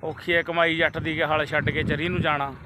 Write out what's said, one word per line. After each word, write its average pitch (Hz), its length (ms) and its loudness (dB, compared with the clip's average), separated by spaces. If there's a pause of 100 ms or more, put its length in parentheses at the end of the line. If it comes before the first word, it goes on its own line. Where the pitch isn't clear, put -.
ਔਖੀ 160 300 -4
ਹੈ 170 80 4
ਕਮਾਈ 165 360 2
ਜੱਟ 160 200 2
ਦੀ, 156 180 -4
ਕਿ 160 100 0
ਹਲ 156 200 2
ਛੱਡ 151 240 0
ਕੇ 151 140 -2
ਚਰੀ 156 260 0
ਨੂੰ 180 120 0
ਜਾਣਾ। 143 320 0 (120)